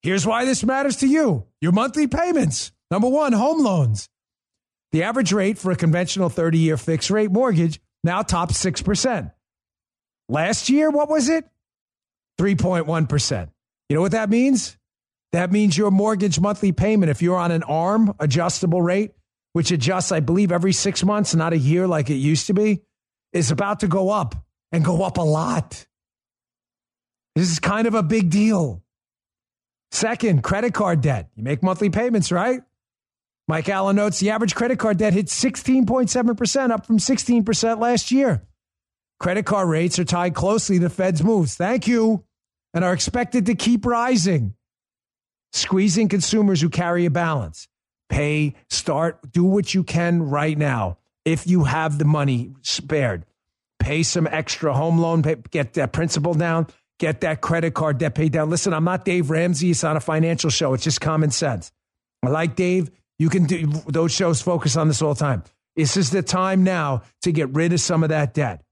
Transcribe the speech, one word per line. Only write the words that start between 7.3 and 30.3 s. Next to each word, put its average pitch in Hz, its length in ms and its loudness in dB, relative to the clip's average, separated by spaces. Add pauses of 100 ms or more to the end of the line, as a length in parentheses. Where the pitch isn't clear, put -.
mortgage 180 500 0 (220)
now 180 200 -2
tops 175 360 -2
six - 240 -4
percent. 196 480 -2 (1000)
Last 160 400 -2
year, 302 220 4
what 294 180 2
was 294 200 0
it? 320 200 0 (880)
Three 196 200 2
point 175 300 0
one 160 200 0
percent. 110 440 -2 (380)
You 147 60 0
know 160 80 2
what - 80 0
that 220 180 -2
means? 240 480 2 (540)
That 175 220 0
means 202 260 4
your 208 140 2
mortgage 202 480 2
monthly 202 320 0
payment, 190 380 2
if 139 120 -2
you're 180 140 2
on 175 160 0
an 165 100 0
arm 196 560 0
adjustable 170 640 0
rate, 190 300 0 (400)
which 170 180 0
adjusts, 175 400 0
I 170 80 0
believe, 170 320 2
every 175 220 0
six - 320 -2
months, 208 280 0
not 165 200 2
a 165 60 2
year 160 280 2
like 151 240 0
it 147 40 0
used 147 340 0
to 208 60 2
be, 208 280 2 (500)
is 165 200 0
about 202 280 -2
to 214 60 0
go 185 240 0
up 190 240 -2 (380)
and 165 120 2
go 175 200 0
up 185 120 -4
a 175 60 0
lot. 156 640 -2 (1500)
This 175 160 0
is 156 80 -4
kind 214 260 0
of 220 80 0
a 220 80 2
big 180 280 2
deal. 180 520 0 (1080)
Second, 214 520 0